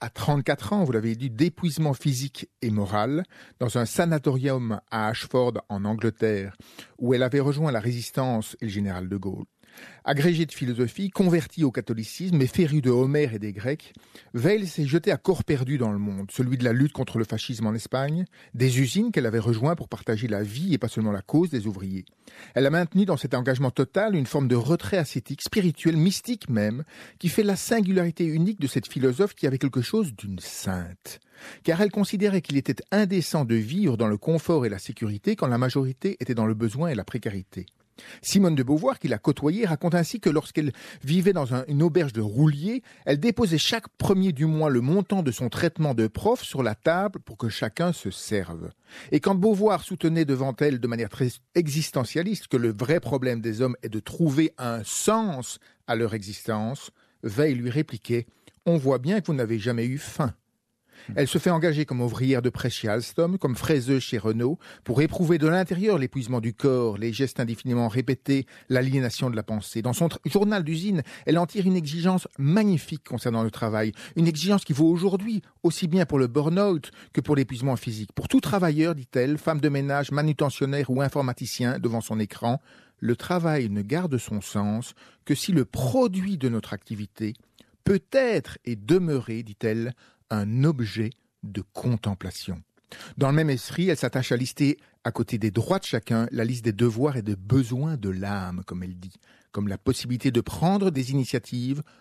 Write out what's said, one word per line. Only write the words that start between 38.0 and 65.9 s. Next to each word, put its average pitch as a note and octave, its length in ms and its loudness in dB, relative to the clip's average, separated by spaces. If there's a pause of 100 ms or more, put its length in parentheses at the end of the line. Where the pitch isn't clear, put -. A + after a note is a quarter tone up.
Simone F#3 320 4
de C3+ 80 4
Beauvoir, D#3 380 0
qui D#3+ 80 -2
l'a A2 100 0
côtoyée, E3 480 0
raconte E3 300 0
ainsi F3 240 -2
que F3 100 2
lorsqu'elle D3+ 400 0 (320)
vivait F3 300 2
dans C#3 200 -2
un, B2+ 140 -2
une D3 160 2
auberge D#3+ 300 2
de A2 80 -2
rouliers, D3+ 640 2 (200)
elle C#3+ 140 2
déposait F#3 400 2
chaque A3+ 300 -2
premier F#3+ 420 2
du D3 160 0
mois D#3 240 2
le B2 100 4
montant F#3 440 2
de B2+ 80 0
son - 160 -4
traitement D#3 460 0
de A2+ 120 2
prof A3+ 380 -2
sur C3+ 180 -4
la A2 140 0
table F#3 420 0
pour - 180 -18
que A#2 120 -4
chacun E3 440 -2
se G2 200 -6
serve. E2+ 580 -6 (400)
Et D3+ 80 4
quand G3 160 2
Beauvoir G3 480 4
soutenait E3 420 0
devant C3+ 360 0
elle D3 180 2
de A#2 80 -2
manière A#2 220 -2
très B2 220 -2 (260)
existentialiste D#3 880 -2
que - 100 0
le A#2 160 2
vrai B2 280 0
problème B2+ 400 -2
des A2 220 -4
hommes B2+ 200 0
est A#2 60 -8
de G#2+ 100 -6
trouver D#3 600 0
un A#2 260 -4
sens G#3 720 -2 (300)
à A#2+ 80 0
leur A2+ 180 0
existence, G#2+ 800 -6 (320)
Veil B2+ 320 2
lui A#2+ 120 -4
répliquait : « A#2+ 600 -4 (360)
On E3+ 120 4
voit C3+ 220 2
bien F3+ 220 0
que - 60 -6
vous E3 80 0
n'avez A#2 240 0
jamais A#2 280 0
eu C3 120 -4
faim. » - 360 -4 (800)
Elle C#3 140 2
se F3+ 100 0
fait F3+ 120 2
engager D#3+ 340 2
comme B2+ 160 -4
ouvrière A#2+ 420 2
de A#2+ 80 2
presse B2 220 -2
chez - 160 -4
Alstom, E3 500 0
comme C3 160 0
fraiseuse C3 480 2
chez - 160 -4
Renault, A2+ 400 0 (240)
pour B2 180 2
éprouver D#3+ 380 2
de D3+ 80 4
l'intérieur F#3 500 2